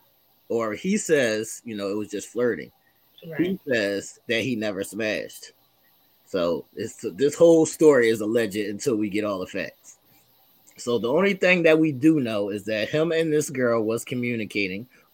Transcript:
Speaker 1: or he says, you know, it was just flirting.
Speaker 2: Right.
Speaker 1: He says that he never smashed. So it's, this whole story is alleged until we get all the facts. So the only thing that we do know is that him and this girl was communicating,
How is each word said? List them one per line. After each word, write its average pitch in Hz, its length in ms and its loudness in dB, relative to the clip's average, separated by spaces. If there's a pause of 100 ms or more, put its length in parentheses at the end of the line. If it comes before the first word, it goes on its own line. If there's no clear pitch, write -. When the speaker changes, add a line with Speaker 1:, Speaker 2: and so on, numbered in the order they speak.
(480)
Speaker 1:
or 110 260 -4
he 190 220 -2
says, 117 680 0
you 113 120 -10
know, 101 140 -6
it 101 60 -4
was 107 120 -6
just 104 200 -10
flirting. 104 420 -2 (580)
Speaker 2:
Right. 156 120 -4
Speaker 1:
He 180 180 -2 (120)
says 101 480 -2 (100)
that 113 140 0
he 120 140 -2
never 104 260 -4
smashed. 98 720 -8 (720)
So 85 380 -2 (100)
it's, - 300 -10 (120)
this 139 180 0
whole 165 320 8
story 139 420 6
is 113 140 2
alleged 107 340 0
until 107 400 -2
we 104 140 -2
get 104 140 -2
all 101 160 -4
the 92 60 -8
facts. - 520 -12 (800)
So 120 200 -2
the 113 140 -2
only 196 220 2
thing 180 300 4
that 160 140 6
we 160 140 2
do 147 280 4
know 110 280 -2
is 101 160 -6
that 107 240 -2
him 160 240 0
and 165 180 0
this 151 200 0
girl 120 320 0
was 110 240 -4
communicating, 113 800 -4 (280)